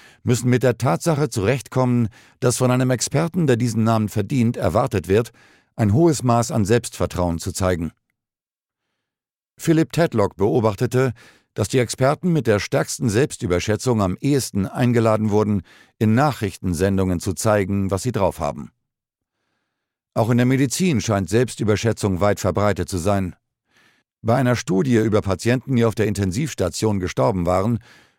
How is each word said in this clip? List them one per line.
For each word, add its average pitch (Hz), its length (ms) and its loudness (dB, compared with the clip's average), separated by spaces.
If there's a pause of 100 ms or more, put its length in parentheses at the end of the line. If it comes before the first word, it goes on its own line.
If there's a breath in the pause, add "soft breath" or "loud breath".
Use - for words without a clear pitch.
(240 loud breath)
müssen 120 260 0
mit 123 140 2
der 120 140 2
Tatsache 151 500 0
zurechtkommen, 120 800 0 (320 loud breath)
dass 127 160 0
von 127 160 2
einem 127 180 2
Experten, 160 560 -2
der 127 100 4
diesen 113 280 0
Namen 110 240 2
verdient, 113 480 0
erwartet 95 500 -2
wird, 104 240 2 (460 soft breath)
ein 104 160 2
hohes 151 320 2
Maß 117 260 0
an 117 140 0
Selbstvertrauen 90 760 -2
zu 90 140 -8
zeigen. 87 400 -2 (1600)
Philip 160 360 0
Tedlock 117 420 0
beobachtete, 120 800 0 (420 soft breath)
dass 107 140 -2
die 135 100 0
Experten 139 540 0
mit 147 140 0
der 107 120 4
stärksten 139 520 -2
Selbstüberschätzung 107 920 0
am 92 200 0
ehesten 123 460 -2
eingeladen 113 640 2
wurden, 104 320 2 (360 soft breath)
in 110 160 4
Nachrichtensendungen 95 1080 0
zu 92 140 -4
zeigen, 98 560 0
was 95 120 -2
sie 127 80 -4
drauf 95 300 -2
haben. 71 320 -8 (1400)
Auch 117 160 0
in 120 80 4
der 123 80 4
Medizin 135 560 0
scheint 98 260 0
Selbstüberschätzung 104 920 0
weit 101 200 2
verbreitet 98 480 0
zu 98 80 -6
sein. 92 400 -2 (840 soft breath)
Bei 113 120 2
einer 123 220 2
Studie 160 400 0
über 107 240 2
Patienten, 117 560 -2
die 117 80 2
auf 113 100 0
der 107 120 0
Intensivstation 101 960 -2
gestorben 92 440 -2
waren, 95 340 0 (400 soft breath)